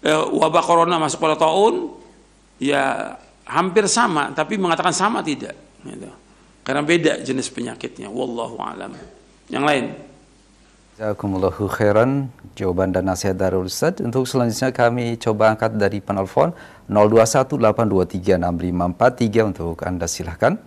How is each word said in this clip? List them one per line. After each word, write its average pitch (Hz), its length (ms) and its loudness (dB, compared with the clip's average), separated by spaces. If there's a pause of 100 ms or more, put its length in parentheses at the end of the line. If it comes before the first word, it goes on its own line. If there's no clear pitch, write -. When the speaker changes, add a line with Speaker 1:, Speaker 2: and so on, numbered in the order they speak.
Speaker 1:
eh, 156 160 2
wabah 156 480 2
corona 170 320 4
masuk 151 240 -2
pada 156 160 0
taun, 190 560 2 (640)
ya 135 580 -2 (300)
hampir 185 400 0
sama, 180 480 0
tapi 156 240 -4
mengatakan 175 400 0
sama 214 240 0
tidak, 151 320 -6 (320)
gitu. - 240 -16 (560)
Karena 139 160 -2
beda 156 400 2
jenis 131 320 -6
penyakitnya, 120 560 -10
wallahu 117 560 -8
alam. - 320 -12 (560)
Yang 139 160 -2
lain. 139 160 0 (1120)
Speaker 2:
Jazakumullahu 101 720 -2
khairan, 120 640 2 (240)
jawaban 95 400 -2
dan 90 80 0
nasihat 95 320 -2
dari 92 240 0
Ustadz. 147 400 -4
Untuk 127 240 -2
selanjutnya 127 480 -2
kami 117 480 0
coba 110 320 2
angkat 110 240 -2
dari 101 240 0
penelpon 101 560 -2 (320)
nol 104 240 6
dua 113 160 8
satu 135 320 0
delapan 113 280 4
dua 95 200 2
tiga 92 320 0
enam 87 160 -2
lima 87 320 -2
empat 120 320 2
tiga 113 240 2
untuk 85 400 -6
Anda, 85 240 -4
silahkan. 85 480 -2 (100)